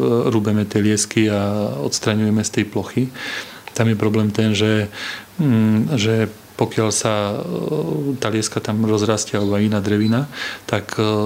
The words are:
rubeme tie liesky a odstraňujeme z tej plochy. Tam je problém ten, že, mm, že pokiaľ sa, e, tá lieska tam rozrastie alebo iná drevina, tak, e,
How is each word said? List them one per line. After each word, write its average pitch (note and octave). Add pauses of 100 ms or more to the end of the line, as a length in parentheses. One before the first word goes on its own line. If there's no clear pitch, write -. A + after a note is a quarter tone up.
(280)
rubeme G#2+
tie G#2
liesky G#2+
a G#2
odstraňujeme G#2+
z -
tej G#2
plochy. A2 (680)
Tam A2+
je A2
problém G#2+
ten, A2
že, G#2+ (480)
mm, A2
že A2 (320)
pokiaľ A2
sa, G#2
e, G#2+ (840)
tá -
lieska A2
tam G#2+
rozrastie G#2+
alebo G2+
iná G#2
drevina, G#2+ (400)
tak, G2+
e, G#2+ (180)